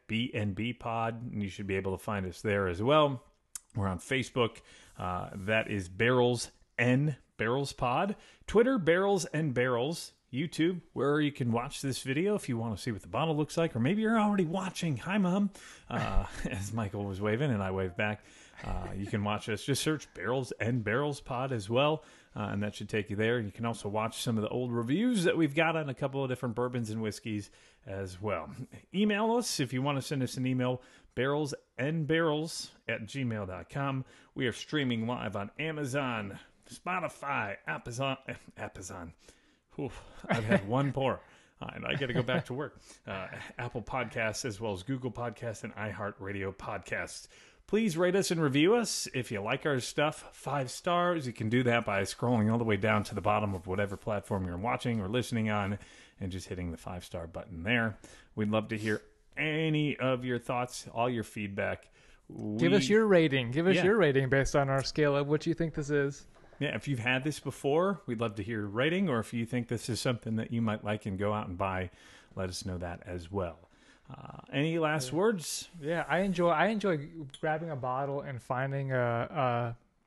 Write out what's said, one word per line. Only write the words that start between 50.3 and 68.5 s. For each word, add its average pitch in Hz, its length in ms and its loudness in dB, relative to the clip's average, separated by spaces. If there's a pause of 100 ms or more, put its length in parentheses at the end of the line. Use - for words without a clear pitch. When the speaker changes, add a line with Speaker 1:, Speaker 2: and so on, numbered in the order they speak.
Speaker 1:
Five 135 380 -4
stars. 175 560 2
You 120 80 -4
can 107 160 -2
do 123 140 6
that 117 200 4
by 101 200 2
scrolling 113 460 2
all 113 60 4
the 117 80 2
way 104 140 4
down 107 260 4
to - 100 -8
the 98 60 -4
bottom 104 340 2
of 92 120 -8
whatever 98 320 -2
platform 101 480 -2
you're 87 100 -4
watching 117 420 -2
or 95 100 -2
listening 110 420 0
on 101 280 0 (420)
and 92 120 -6
just 92 160 -8
hitting 90 220 -6
the 82 80 -8
five-star 90 480 -10
button 85 360 -10
there. 113 360 0 (360)
We'd 107 160 0
love 107 180 2
to 110 100 -4
hear 107 240 0 (340)
any 151 640 0
of 127 260 0
your 123 140 0
thoughts, 123 560 -4
all 120 160 2
your 117 140 0
feedback. 101 680 -4 (640)
Speaker 2:
Give 170 160 4
us 202 160 6
Speaker 1:
We 208 60 6
Speaker 2:
your 220 120 6
rating. 143 440 6
Give 156 160 2
us 185 100 8
Speaker 1:
Yeah. 175 80 4
Speaker 2:
your 202 140 6
rating 135 320 6
based 135 260 4
on 139 140 4
our 135 120 2
scale 147 320 2
of 143 140 2
what 147 180 2
you 165 60 2
think 156 220 -2
this 147 160 -4
is. 143 360 0 (320)
Speaker 1:
Yeah, 143 160 0
if 113 140 -6
you've 139 120 0
had 127 240 2
this 147 160 -2
before, 160 640 0
we'd 117 140 -2
love 110 160 -2
to 107 60 -4
hear 110 180 -4